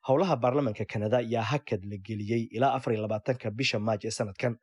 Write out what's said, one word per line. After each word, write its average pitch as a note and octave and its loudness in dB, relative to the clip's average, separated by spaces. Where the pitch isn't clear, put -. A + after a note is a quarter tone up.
Howlaha D3+ 4
baarlamaanka B2 2
Kanada G#2+ 2
ayaa A#2 0
hakad A2+ -2
la G#2 -6
geliyey A2 -2
ilaa B2+ 2
afar C3 -2
iyo A2 -2
labaatanka A2 -2
bisha A#2 -2
Maaj G#2+ 0
ee A2+ -4
sanadkan. A2+ -2